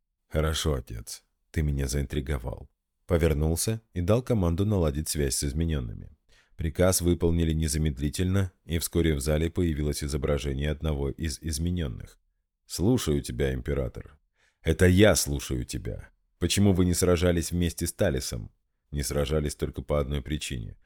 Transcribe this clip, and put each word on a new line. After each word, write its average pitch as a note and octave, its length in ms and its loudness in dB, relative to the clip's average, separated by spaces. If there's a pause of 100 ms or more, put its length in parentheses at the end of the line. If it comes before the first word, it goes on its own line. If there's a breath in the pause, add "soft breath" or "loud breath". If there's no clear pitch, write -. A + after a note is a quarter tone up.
(280)
«Хорошо, D#2 460 -2
отец, - 500 -10 (280)
ты D#2+ 100 -2
меня C#2 260 0
заинтриговал». C#2 840 -6 (420)
Повернулся E2 680 0 (120)
и F#2 60 -4
дал G#2+ 240 2
команду F2+ 420 0
наладить D#2+ 440 0
связь C#2+ 260 -2
с - 80 -2
изменёнными. C2+ 720 -4 (400 soft breath)
Приказ F2+ 460 2
выполнили E2+ 500 2
незамедлительно, D#2+ 1000 0 (100)
и E2 160 -4
вскоре D#2+ 360 2
в C#2+ 40 -2
зале D2+ 300 0
появилось D2+ 520 -2
изображение C#2+ 680 -2
одного D2 380 -2
из D#2 320 -6
изменённых. E2 760 -4 (500)
«Слушаю E2+ 540 2
тебя, C2 320 -2
император». C2 640 -6 (440)
«Это F2 260 4
я F#2 280 8
слушаю C2+ 500 -2
тебя. - 440 -10 (300)
Почему G2 320 4
вы F2+ 140 4
не F2+ 80 2
сражались F2 580 2
вместе F2 340 0
с - 60 -4
Талисом?» C2 580 -4 (420)
«Не D2 120 -4
сражались C#2+ 520 -2
только C#2+ 260 -6
по D2 180 0
одной C#2+ 220 -2
причине. C2 640 -6